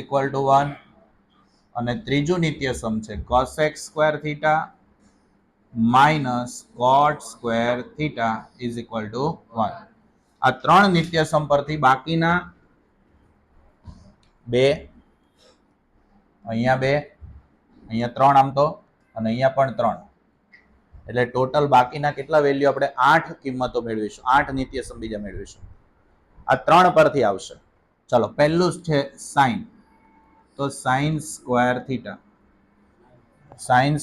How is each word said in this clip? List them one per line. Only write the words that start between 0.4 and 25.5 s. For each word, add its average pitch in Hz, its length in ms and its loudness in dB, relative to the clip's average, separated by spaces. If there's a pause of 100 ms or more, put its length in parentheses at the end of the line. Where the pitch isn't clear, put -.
one. 143 120 -2 (1080)
અને 120 160 -4 (120)
ત્રીજું 143 400 -2
નિત્યસમ 131 480 -4 (140)
છે 107 60 -12 (180)
cosec 143 540 0
square 151 380 0
theta 151 300 -2 (1400)
minus 131 580 2 (240)
cot 139 540 2
square 117 460 -2 (200)
theta 120 320 -4 (380)
is 117 160 -10
equal 110 220 -8 (100)
to 135 100 -2 (400)
one. 95 100 -8 (680)
આ 127 160 2
ત્રણ 180 360 4
નિત્યસમ 160 440 0 (100)
પરથી 143 340 0
બાકીના 165 520 2 (2000)
બે, 123 200 2 (1800)
અહીંયા 127 320 0
બે, 135 100 2 (960)
અહીંયા 117 280 -4
ત્રણ 139 240 4
આમ 135 180 2
તો, 143 80 4 (500)
અને 110 140 -4
અહીંયા 131 260 0
પણ 131 220 0
ત્રણ. 110 200 0 (1080)
એટલે 120 220 0
ટોટલ 131 440 0
બાકીના 143 440 2
કેટલા 147 280 0
વેલ્યુ 139 240 2
આપણે? 135 180 0 (240)
આઠ 160 180 2 (120)
કિંમતો 127 440 -4
મેળવીશું, 107 380 -6 (100)
આઠ 143 260 2
નિત્યસમ 127 420 -10
બીજા 107 240 -8
મેળવીશું. 98 360 -16 (880)